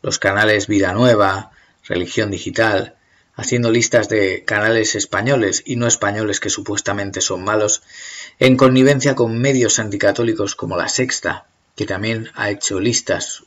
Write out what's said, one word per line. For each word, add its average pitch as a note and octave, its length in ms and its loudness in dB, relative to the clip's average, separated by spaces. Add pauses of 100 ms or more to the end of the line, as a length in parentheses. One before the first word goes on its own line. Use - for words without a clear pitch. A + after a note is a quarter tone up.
los G2 180 -6
canales G#2 480 2
Vida G2 240 2
Nueva, G2+ 580 2 (320)
Religión F2+ 480 -2
Digital, G2 640 -2 (400)
haciendo A#2 380 0
listas A#2 360 2
de G2 360 0
canales G#2+ 500 0
españoles G#2+ 720 -2
y - 80 -4
no A#2+ 140 0
españoles G#2 500 -4
que - 100 -6
supuestamente G2 760 -6
son F#2 200 -6
malos, G#2 400 0 (560)
en C3 180 6
connivencia C3 600 4
con A2+ 240 0
medios B2+ 400 2
anticatólicos G#2 760 0
como - 220 -6
La E2+ 120 -2
Sexta, - 600 -4 (260)
que G#2 120 -6
también A2 500 -6
ha G#2+ 140 -4
hecho G2+ 280 -4
listas F#2+ 680 -2